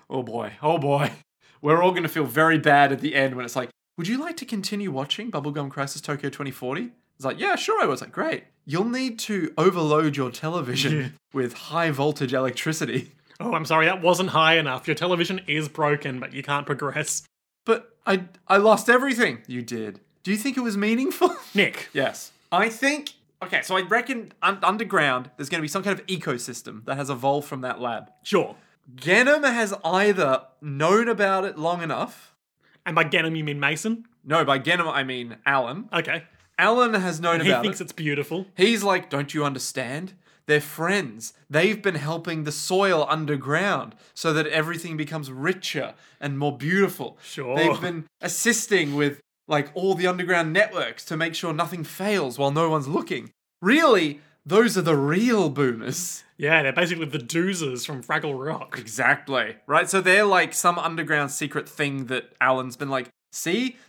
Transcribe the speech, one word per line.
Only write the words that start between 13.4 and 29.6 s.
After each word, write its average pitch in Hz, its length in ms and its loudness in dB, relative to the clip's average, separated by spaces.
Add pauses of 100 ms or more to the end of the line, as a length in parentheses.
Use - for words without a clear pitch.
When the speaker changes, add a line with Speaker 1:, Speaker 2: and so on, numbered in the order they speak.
Speaker 2:
I'm 156 120 -2
sorry, 160 220 4
that 185 140 0
wasn't 175 280 4
high 160 280 6
enough. 135 300 -2
Your 156 80 0
television 175 520 -2
is 151 220 -2
broken, 147 500 -2
but 127 140 -12
you 135 100 -10
can't 143 240 -2
progress. 147 560 -4 (420)
Speaker 1:
"But - 300 -2 (120)
I, 190 180 2 (220)
I 196 100 6
lost 220 320 6
everything." 240 580 2
You 123 140 -8
did. 113 380 -8 (240)
"Do 185 80 -2
you 214 60 0
think 254 200 -4
it 262 40 -4
was 226 160 -2
meaningful?" 262 640 2
<laughs> - 120 -20
Speaker 2:
Nick. - 380 0
Speaker 1:
Yes. - 380 -4 (200)
I 196 180 2
think, 285 420 -4 (320)
okay, 160 180 -4
so 185 160 -2
I 190 40 0
reckon 226 500 -2 (100)
un-, 190 220 0
underground, 156 720 0
there's 147 120 -10
gonna 170 120 -2
be 156 60 -4
some 185 160 -4
kind 196 160 -2
of - 80 -18
ecosystem 120 800 -8
that 135 120 -4
has 139 140 -6
evolved 139 360 0
from 135 140 -10
that 127 180 -6
lab. 117 300 -6 (140)
Speaker 2:
Sure. 170 320 0 (400)
Speaker 1:
Genom 240 480 4
has 233 300 0 (120)